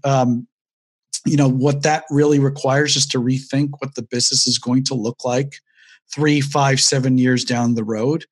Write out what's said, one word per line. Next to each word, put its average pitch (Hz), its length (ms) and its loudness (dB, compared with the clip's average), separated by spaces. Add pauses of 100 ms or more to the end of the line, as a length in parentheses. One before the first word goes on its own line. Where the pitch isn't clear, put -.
um, 123 420 2 (800)
you 147 120 2
know, 139 100 4
what 139 340 0
that 156 280 0
really 147 280 4
requires 139 580 0
is 139 120 0
to 135 100 -4
rethink 131 600 -2
what 139 160 -10
the 127 80 -8
business - 440 -2
is 120 120 -2
going 127 260 0
to 135 100 -4
look 120 300 -6
like 131 320 -2 (580)
three, 147 280 2
five, 139 380 2
seven 131 360 2
years 127 300 2
down 120 280 0
the 113 80 -2
road. 113 500 -4